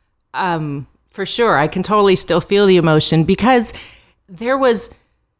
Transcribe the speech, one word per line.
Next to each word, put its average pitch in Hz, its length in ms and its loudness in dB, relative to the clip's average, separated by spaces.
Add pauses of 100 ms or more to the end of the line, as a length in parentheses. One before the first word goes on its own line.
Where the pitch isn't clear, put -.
(340)
Um, 156 520 -6 (240)
for 196 160 -10
sure. 220 320 0
I 151 80 2
can - 160 -4
totally 202 340 2
still 170 260 -2
feel 202 240 0
the 190 100 6
emotion 160 480 2
because 226 480 0 (560)
there 233 300 -6
was, 240 320 0 (500)